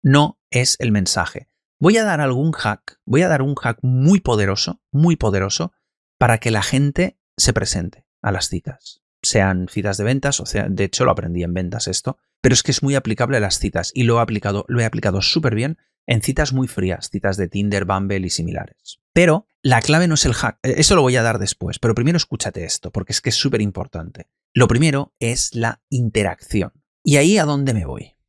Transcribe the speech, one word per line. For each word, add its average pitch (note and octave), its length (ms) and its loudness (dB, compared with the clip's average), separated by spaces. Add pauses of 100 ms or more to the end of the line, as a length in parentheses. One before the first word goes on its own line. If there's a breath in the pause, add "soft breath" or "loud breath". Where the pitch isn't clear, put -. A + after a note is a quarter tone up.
No D3 380 4 (100)
es B2 300 0
el B2 100 0
mensaje. F#2+ 580 -2 (320)
Voy G3 160 6
a A3 60 2
dar F3+ 180 0
algún C#3 300 0
hack, - 540 -6
voy C#3 180 2
a F3+ 60 2
dar D3+ 120 2
un C#3 140 0
hack A#2 280 -4
muy C3 360 4
poderoso, G2+ 720 0
muy D#3+ 240 4
poderoso, G2+ 580 -2 (460)
para A#2 200 2
que A#2 120 -4
la G#2+ 120 0
gente C#3+ 580 0 (160)
se - 160 2
presente - 520 -4 (160)
a G2+ 120 -4
las F#2 160 -4
citas. - 560 -12 (180)
Sean F#2+ 460 0
citas G2 280 -4
de G#2 60 -4
ventas, C3+ 380 -2
o - 60 -10
sea, - 220 -4
de G2 140 -2
hecho G2 220 0
lo B2+ 80 4
aprendí F2 320 -2
en F2 100 -4
ventas F#2 320 -4
esto, G2 320 -6 (220)
pero A#2+ 120 4
es - 120 2
que C#3+ 80 0
es - 100 -2
muy C#3 140 2
aplicable B2 400 0
a A2+ 40 2
las G2+ 200 -2
citas - 340 -4
y B2+ 80 0
lo A#2 160 4
he A#2 40 2
aplicado, G2+ 440 -2
lo A#2+ 140 0
he A2+ 40 2
aplicado G2+ 380 0
súper C#3 320 0
bien C3 240 -4 (300)
en A#2 120 2
citas C#3 320 -2
muy C3 140 0
frías, F#2 440 -4
citas G2 260 -4
de G2 100 -2
Tinder, G2+ 380 -2
Bumble F#2+ 420 -2
y F2 40 -4
similares. - 680 -8 (140)
Pero E3+ 340 2 (160)
la B2+ 180 4
clave D#3+ 280 2
no D#3+ 60 2
es - 100 0
el B2 100 0
hack, - 300 -4
eh, C3 140 0
eso E3 180 4
lo D#3 60 6
voy B2+ 120 2
a A#2+ 80 2
dar A2+ 160 0
después, - 400 -6
pero A2+ 160 2
primero C#3 220 2
escúchate G#2 480 -6
esto, - 260 -8
porque - 220 -6
es - 80 -2
que - 80 -4
es A#2 80 -2
súper C3 240 0
importante. F#2 680 -6 (240)
Lo A#2+ 140 2
primero C#3+ 540 0
es A#2 340 -4
la A#2 260 -4 (100)
interacción. G#2+ 840 -2 (320)
¿Y D3 140 4
ahí F#3 200 4
a D#3+ 60 2
dónde C#3 280 0
me G2 140 -2
voy? - 300 -12 (120)